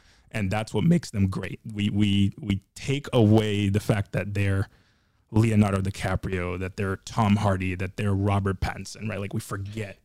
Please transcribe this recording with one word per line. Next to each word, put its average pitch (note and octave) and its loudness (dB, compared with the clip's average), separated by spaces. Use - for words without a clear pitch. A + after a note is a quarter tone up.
and G#2 -2
that's G#2+ -4
what G#2 0
makes E3+ 2
them G2 0
great. F#2 -6
We, G#2 0
we, G2+ 2
we G2 -2
take C#3 -6
away G#2+ 4
the G#2 2
fact G2+ -2
that G2+ -4
they're G2 0
Leonardo G#2+ 4
DiCaprio, F#2+ -4
that F#2+ -8
they're F#2+ -4
Tom G#2 2
Hardy, F#2 0
that F#2 -8
they're G2+ 0
Robert G2 0
Pattinson, G2 -8
right? G2 -6
Like, G2+ -8
we G#2+ -2
forget G2 -8